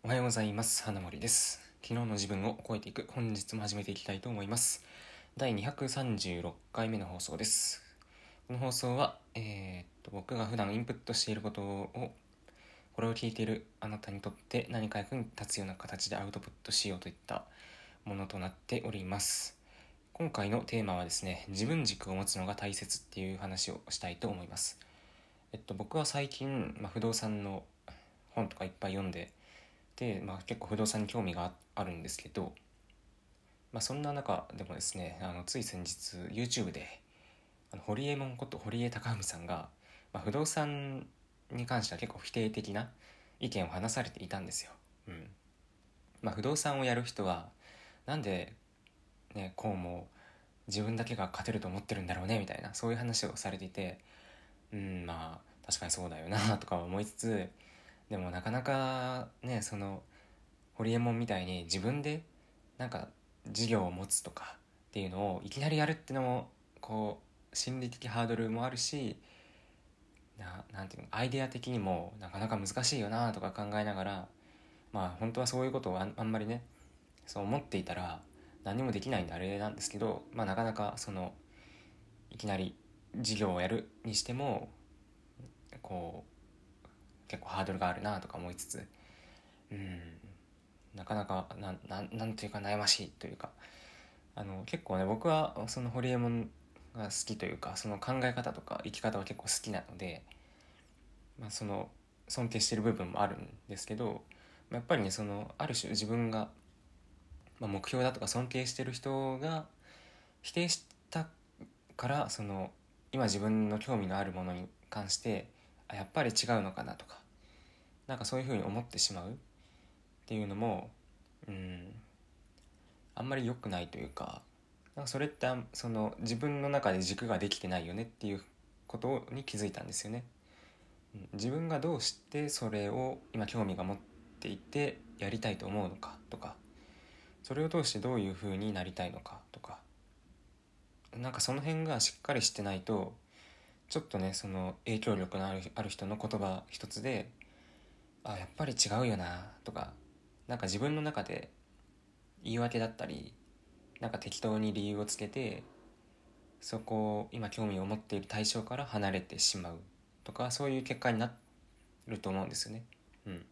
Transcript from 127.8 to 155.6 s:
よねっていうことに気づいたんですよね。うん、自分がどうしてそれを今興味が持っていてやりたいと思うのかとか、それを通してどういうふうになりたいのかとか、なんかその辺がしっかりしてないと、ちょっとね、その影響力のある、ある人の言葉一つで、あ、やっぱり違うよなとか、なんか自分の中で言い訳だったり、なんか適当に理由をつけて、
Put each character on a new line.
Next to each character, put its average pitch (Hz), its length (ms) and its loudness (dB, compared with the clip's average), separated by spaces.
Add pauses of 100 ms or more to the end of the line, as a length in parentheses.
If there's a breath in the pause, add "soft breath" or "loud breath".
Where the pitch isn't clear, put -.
よ 87 80 -4
ね 110 80 -2
っ 113 40 -4
て - 200 -8
い 101 80 0
う 95 80 -6 (440)
こ 117 120 -8
と 131 320 2
に 135 140 -4
気 - 120 -4
づ 104 100 2
い 95 40 2
た - 120 -6
ん - 40 -6
で - 60 -8
す - 140 -2
よ 107 60 -4
ね。 120 120 -4 (920 loud breath)
う 107 40 -10
ん、 92 160 -12
自 110 160 2
分 160 180 2
が 156 100 2
ど 160 180 4
う 113 40 0
し - 200 0
て 147 280 -2
そ 123 220 0
れ 104 180 2
を 127 300 2 (140)
今 107 140 2
興 113 180 2
味 92 120 2
が 92 80 0
持 98 100 2
っ - 20 -4 (440)
て - 80 -4
い 98 80 -2
て - 440 0 (180)
や 98 100 0
り 110 120 0
た 110 100 2
い 95 80 -2
と - 80 -6
思 101 200 2
う - 20 -2
の 92 80 -6
か - 200 -10 (140)
と - 60 -6
か、 - 180 -10 (920 loud breath)
そ 135 100 -4
れ 151 100 4
を 160 40 4
通 160 160 4
し - 80 2
て 107 60 0
ど 123 160 2
う 117 60 6
い 98 100 4
う 92 40 -2
ふ 101 140 -4
う 95 80 2
に 107 160 2
な 90 120 2
り 92 80 -4
た 90 140 -2
い 87 60 -4
の 92 80 -10
か - 200 -12 (120)
と - 80 -14
か、 - 180 -12 (1400)
な 123 140 -2
ん - 20 -6
か - 80 -2
そ - 140 4
の 143 60 2
辺 160 240 2
が 139 160 2
し - 160 4
っ - 60 -20
か - 120 2
り 117 80 4
し - 80 6
て - 120 -4
な 98 120 2
い 92 60 0
と、 95 340 2 (720 loud breath)
ち - 100 -2
ょ - 20 2
っ - 40 -12
と - 140 -2
ね、 95 160 2
そ - 140 -4
の 92 360 -2
影 110 160 0
響 110 160 4
力 92 220 0
の 95 80 0
あ 95 60 0
る、 95 100 -2 (140)
あ 110 60 -2
る 107 60 -2
人 - 180 -6
の 104 100 0
言 107 240 0
葉 95 280 0
一 - 200 -10
つ 107 140 -6
で、 123 260 0 (920 loud breath)
あ、 90 160 -4
や 92 60 -6
っ - 120 -12
ぱ 156 100 2
り 135 80 0
違 - 260 4
う 127 60 6
よ 107 100 4
な 90 340 -4 (140)
と 117 80 -8
か、 - 200 -4 (540)
な 123 100 0
ん - 20 -4
か 101 80 0
自 95 120 2
分 147 160 4
の 151 80 0
中 151 220 0
で - 260 -4 (920)
言 113 100 0
い 117 60 4
訳 117 180 2
だ 113 80 4
っ 113 80 -2
た - 120 -4
り、 - 260 -6 (680)
な 120 100 -2
ん - 40 0
か 107 60 -4
適 - 220 -4
当 110 180 4
に 107 140 4
理 101 160 0
由 104 100 0
を 104 80 0
つ - 100 -2
け 104 100 -4
て、 - 380 -4 (960)